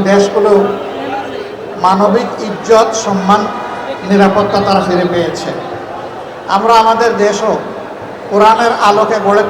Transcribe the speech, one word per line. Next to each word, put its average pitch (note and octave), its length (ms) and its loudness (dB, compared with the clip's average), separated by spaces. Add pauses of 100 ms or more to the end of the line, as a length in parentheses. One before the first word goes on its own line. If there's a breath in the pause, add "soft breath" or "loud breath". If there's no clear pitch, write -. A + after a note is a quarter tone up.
(100)
দেশগুলো G3+ 420 4 (1300)
মানবিক G3+ 440 2 (200)
ইজ্জত, A3 400 2 (160)
সম্মান, G3 380 2 (680)
নিরাপত্তা G3 580 4
তারা F#3+ 200 2
ফিরে F3+ 260 0
পেয়েছে। E3 380 -2 (1040)
আমরা A3 280 2
আমাদের A3+ 280 2 (140)
দেশও G#3 280 0 (760)
কোরআনের A3 420 4 (160)
আলোকে G#3+ 280 2 (100)
গড়ে G3+ 240 4